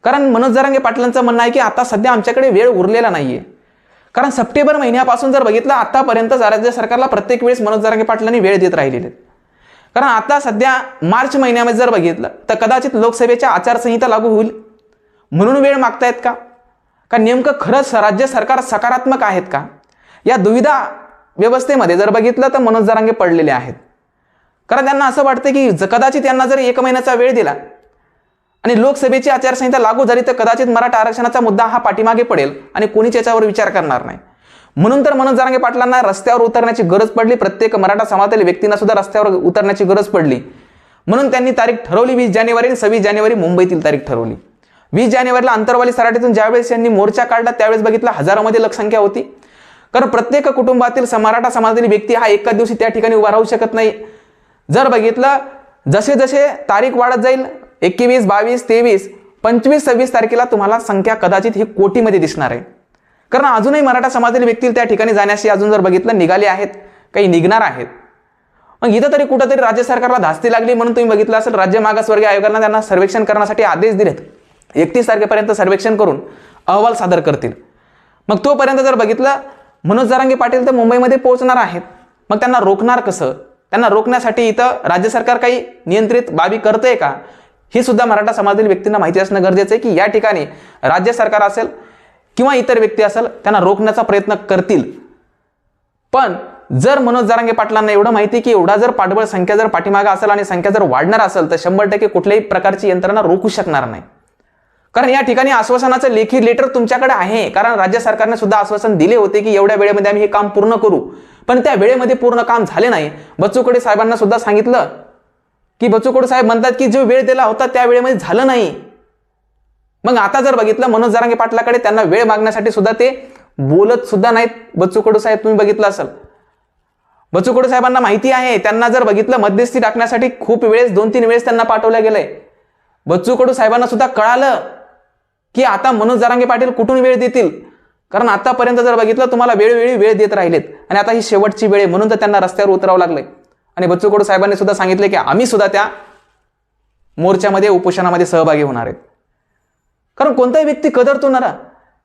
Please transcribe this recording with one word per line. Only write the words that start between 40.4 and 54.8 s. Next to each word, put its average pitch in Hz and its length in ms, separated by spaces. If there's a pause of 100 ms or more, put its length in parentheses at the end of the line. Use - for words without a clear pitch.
म्हणून 247 240
त्यांनी 254 200
तारीख 233 240 (100)
ठरवली 240 300
वीस 247 140
जानेवारी 233 380
आणि 262 80
सव्वीस 220 260
जानेवारी 214 320
मुंबईतील 180 500
तारीख 147 240
ठरवली. 117 280 (580)
वीस 220 160
जानेवारीला 247 420
अंतरवाली 240 400
सराटीतून 240 420
ज्यावेळेस 233 380
यांनी 233 180
मोर्चा 214 340
काढला, 233 280
त्यावेळेस 220 300
बघितलं, 226 300
हजारामध्ये 208 500
लोकसंख्या 220 380
होती. 202 380 (560)
कारण 254 140
प्रत्येक 247 400
कुटुंबातील 247 580
स-, 240 80
मराठा 233 360
समाजातील 226 400
व्यक्ती 214 260
हा 233 120
एका 208 240
दिवशी 226 220
त्या 220 140
ठिकाणी 226 280
उभा 214 160
राहू 220 120
शकत 220 300
नाही. 220 180 (800)
जर 262 160